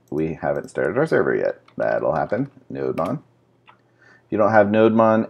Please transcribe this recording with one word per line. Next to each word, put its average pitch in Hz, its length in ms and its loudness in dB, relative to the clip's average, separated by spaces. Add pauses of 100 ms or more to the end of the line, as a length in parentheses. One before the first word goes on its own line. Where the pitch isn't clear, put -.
we 80 240 -4
haven't 71 360 -6
started 73 280 -4
our 156 100 0
server 101 260 0
yet. 50 280 -4 (160)
That'll 57 380 -2
happen. 104 360 -4 (180)
Nodemon. 69 520 -6 (480)
If - 640 -20
you 104 60 -2
don't 104 140 2
have 104 160 6
Nodemon, 110 640 4